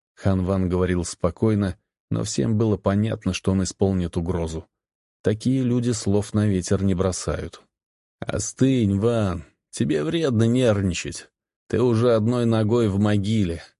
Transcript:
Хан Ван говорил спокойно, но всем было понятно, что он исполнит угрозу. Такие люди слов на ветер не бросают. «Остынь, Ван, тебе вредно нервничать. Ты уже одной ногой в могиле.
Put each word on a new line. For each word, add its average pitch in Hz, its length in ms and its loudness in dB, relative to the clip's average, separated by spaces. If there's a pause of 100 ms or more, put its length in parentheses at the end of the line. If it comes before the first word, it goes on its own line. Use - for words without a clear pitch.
(160)
Хан 95 300 0
Ван 92 220 0
говорил 90 380 0
спокойно, 101 720 -2 (320)
но 110 140 -2
всем 113 340 -2
было 107 200 2
понятно, 104 560 -2
что - 180 -2
он 95 120 0
исполнит 90 540 -2
угрозу. 82 500 -4 (540)
Такие 123 420 0
люди 123 280 0
слов 104 440 -2
на 107 120 2
ветер 95 360 0
не 95 100 2
бросают. 87 680 -4 (580)
«Остынь, 110 800 2
Ван, 101 440 0 (280)
тебе 151 320 -2
вредно 156 400 0
нервничать. 104 880 0 (380)
Ты 104 140 0
уже 120 320 2
одной 117 320 2
ногой 113 440 2
в 98 100 0
могиле. 104 640 0 (160)